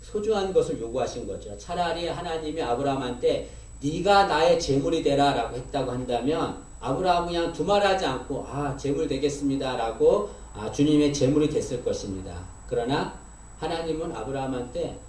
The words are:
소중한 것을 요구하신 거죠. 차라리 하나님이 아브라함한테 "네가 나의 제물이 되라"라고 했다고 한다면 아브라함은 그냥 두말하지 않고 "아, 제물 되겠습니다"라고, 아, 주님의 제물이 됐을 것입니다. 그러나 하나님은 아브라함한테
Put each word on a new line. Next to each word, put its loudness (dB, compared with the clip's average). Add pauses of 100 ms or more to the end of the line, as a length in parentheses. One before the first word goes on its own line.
소중한 -2
것을 2
요구하신 -4
거죠. -10
차라리 -2
하나님이 -4
아브라함한테 0 (320)
"네가 4
나의 4
제물이 0
되라"라고 2
했다고 -4
한다면 -2 (180)
아브라함은 2
그냥 0
두말하지 4
않고 -4
"아, -4
제물 -2
되겠습니다"라고, 2 (240)
아, -6
주님의 4
제물이 4
됐을 -2
것입니다. -6 (240)
그러나 -2 (420)
하나님은 -4
아브라함한테 -4 (100)